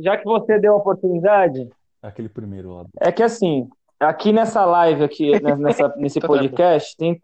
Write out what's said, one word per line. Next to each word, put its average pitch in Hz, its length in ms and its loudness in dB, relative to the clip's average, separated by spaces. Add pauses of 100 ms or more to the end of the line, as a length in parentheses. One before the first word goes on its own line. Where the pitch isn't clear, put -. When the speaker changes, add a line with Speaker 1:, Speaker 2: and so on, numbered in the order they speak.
Speaker 1:
já 190 160 0
que 208 60 -10
você 214 340 0
deu 208 160 4
a 208 40 4
oportunidade, 180 920 0 (320)
Speaker 2:
Aquele 107 280 -14
primeiro 95 460 -14
lá. 87 100 -16 (140)
Speaker 1:
é 175 120 2
que 175 100 -2
assim, 180 460 0 (320)
aqui 156 320 0
nessa 220 340 2
live, 170 380 2
aqui, 147 400 0
né, 143 120 2
nessa, 143 380 0
Speaker 3:
<laughs> - 40 -14
Speaker 1:
nesse 143 220 -4
Speaker 3:
Tá 165 80 -6
bom. 147 100 2
Speaker 1:
podcast, 147 600 0
tem 165 260 -4